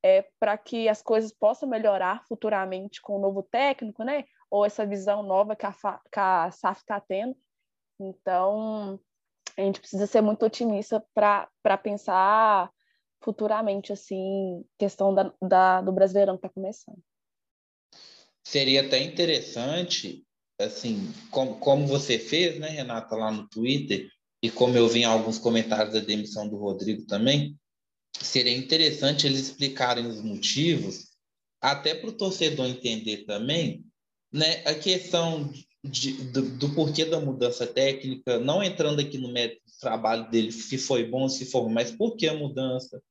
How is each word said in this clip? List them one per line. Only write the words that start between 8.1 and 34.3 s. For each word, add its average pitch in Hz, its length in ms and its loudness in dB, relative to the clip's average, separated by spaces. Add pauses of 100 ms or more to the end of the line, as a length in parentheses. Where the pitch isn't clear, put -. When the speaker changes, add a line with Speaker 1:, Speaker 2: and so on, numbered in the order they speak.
Speaker 1:
a 196 40 -4
gente 196 180 0
precisa 202 260 -2
ser 220 160 4
muito 214 240 2
otimista 220 580 -2 (100)
pra, 208 360 2 (140)
pra 196 120 4
pensar 202 960 4 (520)
futuramente, 208 680 -2
assim, 190 720 -4 (140)
questão 196 360 2
da, 190 280 2
da, 185 400 6
do 190 100 -2
Brasileirão 190 440 4
que 180 80 -14
tá 185 60 -12
começando. 190 500 -12 (1500)
Speaker 2:
Seria 135 360 4
até 131 200 2
interessante, 156 1200 -4 (360)
assim, 107 520 -4 (200)
como, 131 260 -2
como 143 300 4
você 135 320 0
fez, 160 400 0
né, 151 100 -8
Renata, 123 460 -6
lá 110 160 -2
no 107 180 -8
Twitter, 113 580 -2 (360)
e 113 60 0
como 123 260 4
eu 117 120 8
vi 117 140 4
em 117 40 4
alguns 113 320 2
comentários 110 560 2
da 110 60 2
demissão 104 500 -4
do 104 80 -8
Rodrigo 101 480 -4
também, 135 500 2 (640)
seria 123 380 0
interessante 147 680 2
eles 135 120 2
explicarem 123 680 -2
os 107 120 -8
motivos, 110 920 -2 (500)
até 139 320 0
pro 220 180 -8
torcedor 165 540 -2
entender 110 600 -4
também, 120 600 -4 (480)